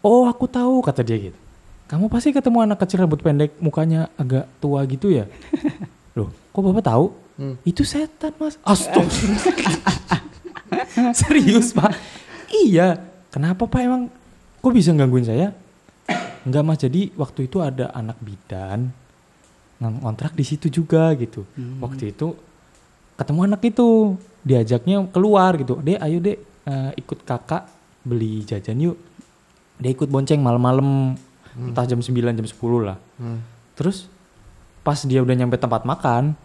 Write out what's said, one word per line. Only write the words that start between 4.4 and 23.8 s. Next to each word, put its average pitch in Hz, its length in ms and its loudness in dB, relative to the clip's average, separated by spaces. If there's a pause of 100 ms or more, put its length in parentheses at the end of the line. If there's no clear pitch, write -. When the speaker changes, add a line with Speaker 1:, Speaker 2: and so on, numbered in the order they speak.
Speaker 1:
tua 143 300 -2
gitu 131 240 0
ya?" 120 160 2 (440)
<laughs> - 440 -16
"Loh, 104 160 -4
kok - 320 -8
Bapak 196 240 2
tahu?" 123 180 4 (300)
Speaker 2:
Hmm. 139 280 -8
Speaker 1:
"Itu 175 200 -2
setan, 311 520 -4
Mas." 302 280 -6
Astaga. - 400 2
<laughs> - 80 -2 (2000)
Serius, 233 560 4
Pak? 196 200 2 (560)
"Iya. 185 500 4 (300)
Kenapa, 180 360 -2
Pak, 240 160 -2
emang? 247 220 0 (560)
Kok 254 160 2
bisa 175 160 6
gangguin 127 340 4
saya?" 143 300 0 (880)
"Enggak, 135 200 0
Mas, 156 160 0
jadi 156 360 0
waktu 135 320 -6
itu 185 140 -2
ada 131 300 -4
anak 113 280 -10
bidan 101 720 -8 (880)
ng-, 113 240 -6
ngontrak 117 320 -6
di 151 80 -2
situ 147 260 -4
juga," 160 460 2
gitu. 117 400 -8
Speaker 3:
Hmm. 127 240 -12
Speaker 1:
"Waktu 127 320 -8
itu 156 240 -8 (800)
ketemu 147 320 -2
anak 202 180 0
itu, 226 500 4 (280)